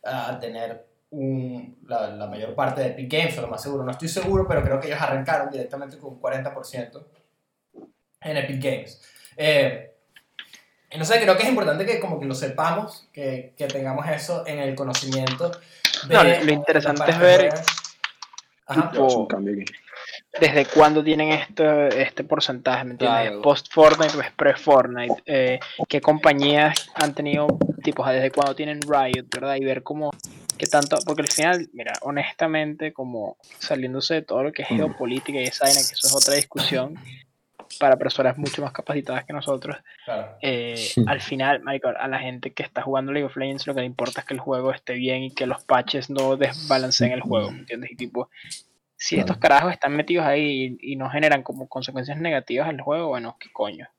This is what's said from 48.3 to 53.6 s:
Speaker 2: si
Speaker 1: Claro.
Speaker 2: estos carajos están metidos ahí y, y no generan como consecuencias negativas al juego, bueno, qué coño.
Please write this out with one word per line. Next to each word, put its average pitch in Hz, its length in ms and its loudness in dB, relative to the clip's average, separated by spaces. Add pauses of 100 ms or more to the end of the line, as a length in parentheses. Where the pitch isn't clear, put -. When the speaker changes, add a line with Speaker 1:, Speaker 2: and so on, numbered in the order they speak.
Speaker 2:
si - 180 -4
Speaker 1:
Claro. 180 140 4
Speaker 2:
estos 180 120 -2
carajos 156 320 6
están 143 220 -2
metidos 156 320 0
ahí 139 560 0
y, 139 100 -10
y 135 40 -8
no 131 140 -6
generan 147 340 4
como 131 240 -10
consecuencias 135 500 -8
negativas 151 500 -2
al 139 120 -6
juego, 160 280 -2
bueno, 120 320 -6
qué - 120 -18
coño. 104 360 -8 (100)